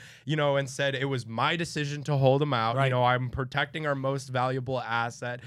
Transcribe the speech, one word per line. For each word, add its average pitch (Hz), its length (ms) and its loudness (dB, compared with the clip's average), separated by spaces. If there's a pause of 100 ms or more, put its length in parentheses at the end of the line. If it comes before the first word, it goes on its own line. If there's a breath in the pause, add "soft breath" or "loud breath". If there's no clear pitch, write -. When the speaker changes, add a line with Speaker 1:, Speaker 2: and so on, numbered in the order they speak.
(260 loud breath)
Speaker 1:
you 147 100 0
know, 143 220 4
and 139 120 0
said, 139 240 -2
"It 131 120 -2
was 131 200 -2
my 123 300 0
decision 147 480 -4
to 143 140 2
hold 135 260 6
him 147 100 0
out. 113 220 2
Speaker 2:
Right. 135 100 2
Speaker 1:
You 131 60 2
know, 127 120 2
I'm 123 280 2
protecting 143 560 -4
our 143 80 0
most 135 340 -4
valuable 127 500 -2
asset. 117 680 -4